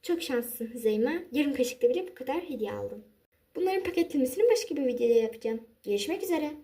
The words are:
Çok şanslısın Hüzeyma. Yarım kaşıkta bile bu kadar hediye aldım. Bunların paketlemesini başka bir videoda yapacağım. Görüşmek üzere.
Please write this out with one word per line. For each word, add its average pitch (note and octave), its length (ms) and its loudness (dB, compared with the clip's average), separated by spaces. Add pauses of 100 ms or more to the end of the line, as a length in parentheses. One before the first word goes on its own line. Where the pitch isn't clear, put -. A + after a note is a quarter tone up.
Çok E4+ 140 0
şanslısın A#3 520 -4
Hüzeyma. A3 380 2 (200)
Yarım C#4+ 220 2
kaşıkta A#3+ 340 2
bile F4 200 0
bu - 60 -16
kadar C4+ 220 -4
hediye A#3 360 -6
aldım. G#3 320 -8 (520)
Bunların F#4 260 0
paketlemesini E4+ 680 2
başka - 260 2
bir C#4 100 0
videoda A#3 260 2
yapacağım. A3+ 540 0 (180)
Görüşmek G#3 380 -2
üzere. D#4+ 280 0 (140)